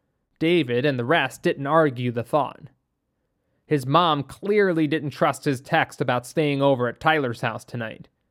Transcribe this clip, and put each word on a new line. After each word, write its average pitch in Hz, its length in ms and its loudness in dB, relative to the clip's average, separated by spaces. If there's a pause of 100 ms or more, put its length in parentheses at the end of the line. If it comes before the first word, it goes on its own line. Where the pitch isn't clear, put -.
(400)
David 147 460 2
and 139 120 0
the 117 80 -2
rest 143 380 0
didn't 139 240 -2
argue 135 440 2
the 113 120 -4
thought. - 460 -4 (960)
His 143 180 0
mom 151 380 2
clearly 185 640 0
didn't 143 240 -4
trust - 340 -2
his 131 160 -2
text - 400 -2
about 123 240 -2
staying 143 380 -2
over 127 240 2
at 117 120 -8
Tyler's 147 420 0
house 113 220 -4
tonight, - 440 -12 (240)